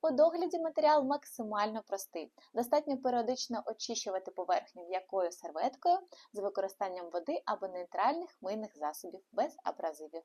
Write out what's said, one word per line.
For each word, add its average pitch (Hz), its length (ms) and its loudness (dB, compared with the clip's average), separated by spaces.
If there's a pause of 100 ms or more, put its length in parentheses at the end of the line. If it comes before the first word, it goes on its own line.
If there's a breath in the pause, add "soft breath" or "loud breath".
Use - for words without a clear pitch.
У 320 100 2
догляді 339 480 4
матеріал 302 440 6
максимально 220 840 -2
простий. 185 440 -6 (220 loud breath)
Достатньо 277 440 2
періодично 247 680 0
очищувати 196 680 -4
поверхню 175 560 -2
м'якою 185 440 0
серветкою 214 640 0 (360 loud breath)
з 208 60 -6
використанням 190 760 -4
води 175 320 -2
або 202 220 -2
нейтральних 202 720 -2
мийних 214 360 -6
засобів 156 440 -8 (100)
без 254 320 0
абразивів. 156 600 -6